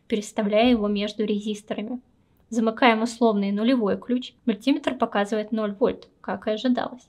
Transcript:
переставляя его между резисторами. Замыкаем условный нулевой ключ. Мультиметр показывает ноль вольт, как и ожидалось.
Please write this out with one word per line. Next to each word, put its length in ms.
переставляя 600
его 180
между 380
резисторами. 760
Замыкаем 520
условный 500
нулевой 460
ключ. 340
Мультиметр 480
показывает 580
ноль 260
вольт, 300
как 240
и 60
ожидалось. 560